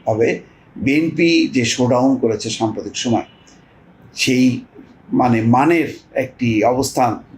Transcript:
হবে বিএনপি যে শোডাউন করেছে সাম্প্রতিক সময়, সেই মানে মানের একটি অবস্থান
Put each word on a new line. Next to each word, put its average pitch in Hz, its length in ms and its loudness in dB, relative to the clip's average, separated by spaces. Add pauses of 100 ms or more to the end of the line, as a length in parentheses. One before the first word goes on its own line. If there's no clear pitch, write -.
হবে 113 340 0 (360)
বিএনপি 160 720 0
যে 120 160 -2
শোডাউন 127 520 0
করেছে 113 340 -2
সাম্প্রতিক 107 460 -6
সময়, 113 280 -2 (880)
সেই 127 460 2 (520)
মানে 117 300 2
মানের 135 460 2 (260)
একটি 113 500 -2
অবস্থান 123 580 0 (160)